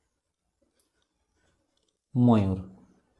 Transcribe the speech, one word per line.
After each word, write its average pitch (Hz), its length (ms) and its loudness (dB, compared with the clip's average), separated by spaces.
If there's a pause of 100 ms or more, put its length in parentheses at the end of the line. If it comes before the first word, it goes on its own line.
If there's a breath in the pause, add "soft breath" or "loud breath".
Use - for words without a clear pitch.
(2250)
ময়ূর, 110 440 2 (600)